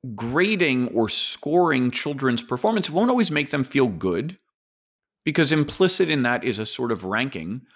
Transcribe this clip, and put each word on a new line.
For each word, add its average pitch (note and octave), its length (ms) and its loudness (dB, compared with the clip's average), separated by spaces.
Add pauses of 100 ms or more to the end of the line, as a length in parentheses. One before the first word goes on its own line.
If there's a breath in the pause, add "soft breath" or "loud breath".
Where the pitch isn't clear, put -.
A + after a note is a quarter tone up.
(160)
grading C#3 720 0
or A2 200 2
scoring D3 840 0
children's C3 500 -2
performance G3 480 -2
won't G3 180 2
always A#3 220 2
make D3 200 -2
them C#3 140 0
feel C3+ 220 2
good, F#2+ 500 -2 (880)
because D#3 280 2
implicit D#3+ 580 2
in C#3+ 140 0
that A#2+ 200 0
is G#2+ 140 0
a A2 80 -4
sort A#2+ 260 -4
of F#2 120 -4
ranking, G#2+ 580 -4 (140 soft breath)